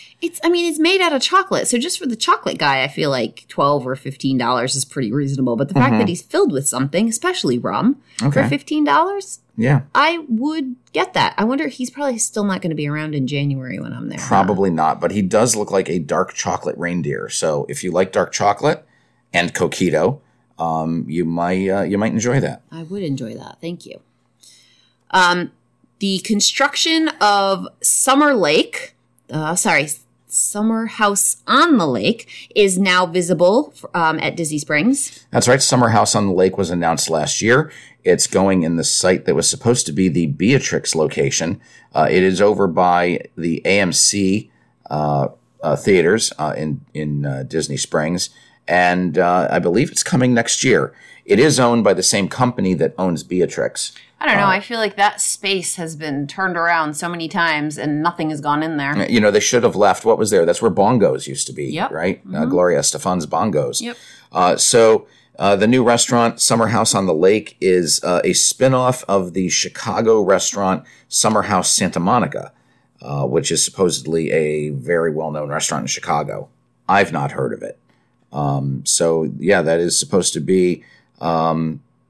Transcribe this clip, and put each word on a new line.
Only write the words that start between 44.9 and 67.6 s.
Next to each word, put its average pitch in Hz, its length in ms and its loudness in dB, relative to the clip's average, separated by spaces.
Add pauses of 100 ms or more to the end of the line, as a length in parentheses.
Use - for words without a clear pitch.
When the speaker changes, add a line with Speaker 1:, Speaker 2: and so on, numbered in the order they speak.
Speaker 2:
uh, 73 380 -2 (340)
uh, 73 140 0
theaters, 95 600 2
uh, 76 180 -4
in, 76 260 -6 (100)
in, 73 320 -4
uh, 67 200 -6
Disney 73 340 -4
Springs. 82 520 -4 (380)
And, 90 480 2
uh, 90 340 2
I - 100 0
believe 90 300 2
it's - 120 -4
coming 127 320 2
next - 280 0
year. 95 300 2 (320)
It 101 160 4
is 139 180 6
owned 120 240 4
by 101 120 4
the 90 80 0
same 98 260 0
company 104 460 0
that 78 240 0
owns 87 260 -2
Beatrix. - 680 -2 (280)
Speaker 1:
I 311 60 -4
don't 226 100 4
know. 202 100 2
Speaker 2:
Uh, 190 40 4
Speaker 1:
I 190 100 0
feel 233 180 -8
like 208 180 -2
that 202 240 2
space - 560 -4
has 165 200 -8
been 147 300 -6
turned 185 300 -4
around 165 380 0
so 170 140 -6
many 170 200 -8
times 151 480 0
and 147 260 -2
nothing 165 280 -2
has 147 100 -6
gone 147 220 -2
in 160 140 -4
there. 143 340 -2
Speaker 2:
You 113 100 4
know, 104 100 4
they 101 100 4
should 117 220 2
have 98 140 2
left. 98 280 2
What 110 140 4
was 104 120 0
there? 87 160 4
That's 87 160 0
where 113 80 4
Bongos 95 560 2
used 69 220 -6
to 67 40 -12
be, 71 140 -8
Speaker 1:
Yep. 165 240 -4
Speaker 2:
right? 85 340 -4
Uh, - 60 -18
Speaker 1:
Mm-hmm. 80 200 -2
Speaker 2:
Gloria 87 300 4
Estefan's 87 460 -2
Bongos. 78 560 -2
Speaker 1:
Yep. 240 140 -10 (360)
Speaker 2:
Uh, 90 240 2
so, 110 500 4 (320)
uh, 101 160 2
the 101 120 2
new 123 180 4
restaurant, 117 560 2
Summer 113 280 2
House 110 260 0
on 95 120 0
the 85 80 0
Lake, 95 460 2